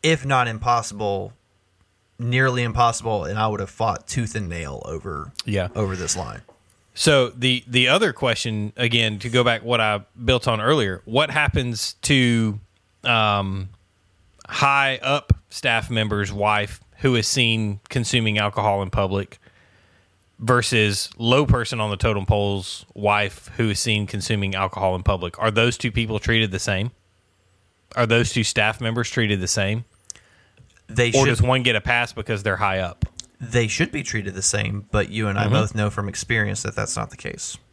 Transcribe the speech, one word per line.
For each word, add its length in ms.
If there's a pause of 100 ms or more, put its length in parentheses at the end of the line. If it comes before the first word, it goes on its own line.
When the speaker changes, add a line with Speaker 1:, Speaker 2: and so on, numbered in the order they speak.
Speaker 1:
if 240
not 240
impossible, 800 (880)
nearly 440
impossible, 600
and 160
I 80
would 140
have 80
fought 380
tooth 280
and 140
nail 360
over, 460 (140)
Speaker 2:
Yeah. 300
Speaker 1:
over 200
this 220
line. 240 (540)
Speaker 2:
So 340
the, 380
the 200
other 260
question, 640
again, 440
to 100
go 140
back 200
what 180
I 200 (220)
built 240
on 140
earlier, 440
what 260
happens 600 (100)
to, 560 (440)
um, 680 (800)
high 500
up 360 (160)
staff 400
member's 420
wife 500 (160)
who 180
is 100
seen 540 (100)
consuming 480
alcohol 460
in 80
public 480 (1000)
versus 760
low 280
person 340
on 100
the 80
totem 280
pole's 680
wife 640
who 120
is 100
seen 260
consuming 480
alcohol 420
in 60
public? 380
Are 120
those 260
two 140
people 280
treated 320
the 80
same? 320 (1040)
Are 100
those 260
two 120
staff 360
members 300
treated 300
the 80
same? 380 (1000)
Speaker 1:
They 220
Speaker 2:
Or 40
Speaker 1:
should 120
Speaker 2:
does 160
one 220
get 120
a 60
pass 320
because 300
they're 140
high 220
up? 260 (340)
Speaker 1:
They 280
should 240
be 120
treated 320
the 60
same, 500
but 180
you 180
and 100
I 80
Speaker 2:
Mm-hmm. 80
Speaker 1:
both 220
know 140
from 200
experience 540
that 120
that's 200
not 140
the 80
case. 400 (160)